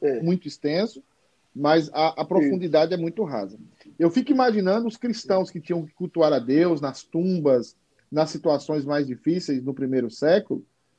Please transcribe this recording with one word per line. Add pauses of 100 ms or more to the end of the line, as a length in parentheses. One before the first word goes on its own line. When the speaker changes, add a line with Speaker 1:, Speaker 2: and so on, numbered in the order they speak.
Speaker 1:
É.
Speaker 2:
muito
extenso, (520)
mas
a,
a
Speaker 1:
Sim.
Speaker 2:
profundidade
é
muito
rasa. (400)
Eu
fico
imaginando
os
cristãos
que
tinham
que
cultuar
a
Deus
nas
tumbas, (360)
nas
situações
mais
difíceis
no
primeiro
século. (340)